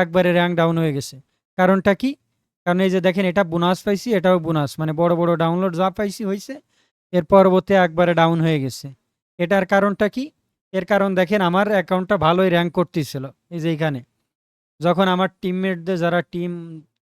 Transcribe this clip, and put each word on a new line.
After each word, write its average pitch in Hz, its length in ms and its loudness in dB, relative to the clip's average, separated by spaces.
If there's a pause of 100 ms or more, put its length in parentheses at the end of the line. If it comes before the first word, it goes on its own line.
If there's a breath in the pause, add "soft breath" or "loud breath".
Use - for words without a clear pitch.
একবারে 175 340 2
র্যাঙ্ক 175 220 0
ডাউন 165 220 2
হয়ে 156 160 0
গেছে। 135 180 -10 (440)
কারণটা 190 420 2
কি? 262 100 -2 (540)
কারণ 180 200 0
এই 185 80 2
যে 185 140 0
দেখেন 185 240 0
এটা 196 200 0
বোনাস 170 340 0
পাইছি, 202 220 -2 (100)
এটাও 180 280 2
বোনাস, 156 260 -2 (100)
মানে 156 100 -2 (100)
বড় 175 180 2
বড় 170 120 2 (120)
ডাউনলোড 175 360 0
যা 185 80 0 (100)
পাইছি 202 320 -6
হইছে, 196 240 -8 (640)
এর 175 60 2 (100)
পরবর্তী 185 400 4 (120)
একবারে 170 260 0 (100)
ডাউন 165 240 2
হয়ে 160 180 0
গেছে। 135 240 -8 (560)
এটার 190 300 0
কারণটা 202 420 2
কি? 262 100 -6 (520)
এর 185 140 -2
কারণ 196 180 2 (100)
দেখেন 190 300 0
আমার 196 260 0
অ্যাকাউন্টটা 185 400 0 (100)
ভালোই 180 300 2
র্যাঙ্ক 170 220 0
করতেছিল। 147 460 -4 (320)
এই 165 80 -8
যে 165 100 -2
এইখানে 147 260 -4 (880)
যখন 180 200 2 (100)
আমার 185 140 0 (120)
টিমমেটদের 185 640 -4
যারা 170 160 0 (140)
টিম 175 180 -6 (520)